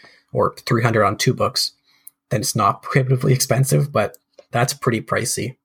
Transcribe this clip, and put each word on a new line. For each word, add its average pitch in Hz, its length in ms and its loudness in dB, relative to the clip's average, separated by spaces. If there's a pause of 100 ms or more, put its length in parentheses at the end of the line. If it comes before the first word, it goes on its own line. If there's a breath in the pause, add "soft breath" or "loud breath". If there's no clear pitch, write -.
(340 soft breath)
or - 200 0 (120)
three 117 160 2
hundred 113 240 4
on 101 100 -2
two - 160 2
books, - 400 -4 (560 loud breath)
then 107 140 -2
it's - 120 -4
not 101 280 0
prohibitively 131 500 2
expensive, 135 580 2
but 104 280 -2 (340)
that's 120 220 0
pretty 117 260 0
pricey. 110 640 -4